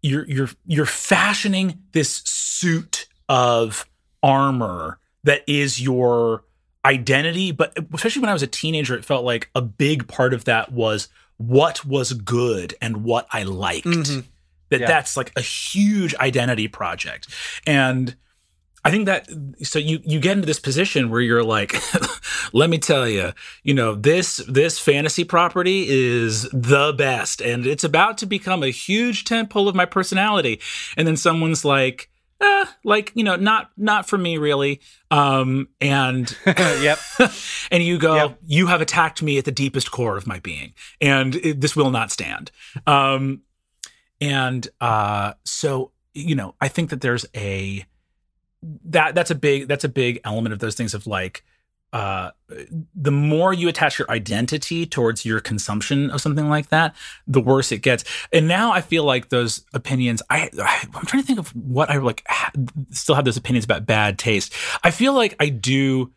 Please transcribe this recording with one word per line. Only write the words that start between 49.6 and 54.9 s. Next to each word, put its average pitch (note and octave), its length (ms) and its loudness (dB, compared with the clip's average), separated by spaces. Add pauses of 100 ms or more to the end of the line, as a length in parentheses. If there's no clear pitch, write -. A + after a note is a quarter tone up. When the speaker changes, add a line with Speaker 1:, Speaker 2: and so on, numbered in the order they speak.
Speaker 1:
that's C#3+ 160 -2
a D3 40 0
big B2 360 -2
element A2 300 -4
of G#2 60 -8
those A2 160 -4
things A2 180 -6
of, G#2 120 -8
like, F#2+ 380 -6 (480)
uh, F#2+ 380 -6 (640)
the D3 160 -2
more D3+ 420 2
you F3 160 0
attach D#3+ 300 0
your - 120 -4
identity B2 760 -2
towards A2+ 400 0